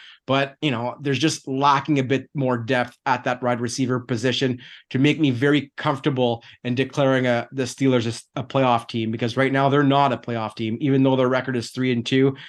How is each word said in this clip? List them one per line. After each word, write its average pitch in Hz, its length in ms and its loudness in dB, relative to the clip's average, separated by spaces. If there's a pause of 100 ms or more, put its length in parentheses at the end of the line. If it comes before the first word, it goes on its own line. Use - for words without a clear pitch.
(240)
But, 135 360 -2
you 151 100 0
know, 120 300 -4
there's 139 180 -2
just 151 300 -2
lacking 139 500 2
a 131 60 0
bit 135 280 -2
more 127 240 -2
depth 123 400 -2 (100)
at 127 180 0
that 123 180 -2
wide 123 180 0
receiver 123 380 -2
position 123 640 -2 (300)
to - 100 0
make 147 180 4
me 151 120 2
very 139 460 0
comfortable 131 680 -2 (180)
in 123 140 -4
declaring 135 500 0
a, 120 240 0
the 135 140 -4
Steelers 127 420 0 (300)
a, 139 40 -4
a 131 40 -8
playoff 127 420 2
team, 113 240 -4
because 117 260 -4
right 131 160 2
now 139 160 2
they're 143 140 4
not 139 300 4
a 117 40 0
playoff 113 380 -6
team, 113 260 -4
even 135 220 2
though 131 140 4
their 127 120 2
record 127 280 -2
is 117 160 -6
three 127 180 -2
and 120 160 -2
two. 135 300 2 (120)